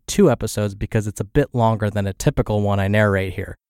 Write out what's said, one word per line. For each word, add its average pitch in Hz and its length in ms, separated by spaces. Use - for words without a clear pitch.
two 196 240
episodes 104 460
because 107 320
it's 104 140
a - 20
bit - 320
longer 113 340
than 101 160
a 98 80
typical 110 480
one 101 200
I 98 80
narrate 98 440
here. 90 240